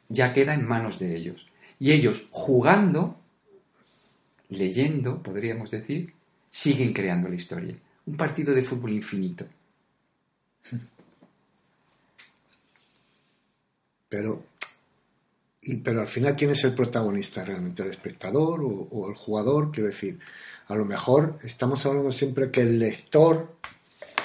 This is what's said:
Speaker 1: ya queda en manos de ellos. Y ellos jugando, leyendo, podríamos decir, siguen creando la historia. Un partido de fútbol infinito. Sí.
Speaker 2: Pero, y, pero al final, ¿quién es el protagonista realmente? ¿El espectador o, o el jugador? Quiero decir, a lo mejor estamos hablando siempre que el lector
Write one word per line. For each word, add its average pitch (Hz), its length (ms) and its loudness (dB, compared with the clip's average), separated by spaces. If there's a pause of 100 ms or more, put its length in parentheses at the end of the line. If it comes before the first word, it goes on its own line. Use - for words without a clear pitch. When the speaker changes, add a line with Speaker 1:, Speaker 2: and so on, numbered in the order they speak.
Speaker 1:
ya 123 240 2
queda 139 220 4
en 127 120 0
manos 113 300 -2
de 90 180 -4
ellos. 85 300 -10 (340)
Y 135 120 4
ellos 123 400 4
jugando, 160 880 4 (1300)
leyendo, 120 720 0
podríamos 107 500 -6
decir, 147 420 -6 (360)
siguen 127 440 0
creando 90 360 0
la 90 60 -4
historia. 87 400 -8 (300)
Un 147 100 -8
partido 147 380 0
de 131 80 4
fútbol 120 320 -4
infinito. 95 520 -4 (1160)
Sí. - 160 -10 (3250)
Speaker 2:
Pero, 107 340 -4 (1160)
y, 127 160 -6
pero 120 240 -2
al 104 60 -4
final, 143 280 0
¿quién 143 160 2
es 139 120 0
el 131 100 2
protagonista 104 680 -2
realmente? 90 400 -6
¿El 95 60 -6
espectador 156 720 -2
o, 139 60 -2
o 98 420 -6
el 104 60 -8
jugador? 131 560 0
Quiero 107 180 -2
decir, 95 300 -8 (480)
a 101 80 -4
lo 107 100 0
mejor 127 580 2
estamos 127 420 -2
hablando 139 260 0
siempre 131 400 0
que 131 100 4
el 117 180 4
lector 156 760 4 (680)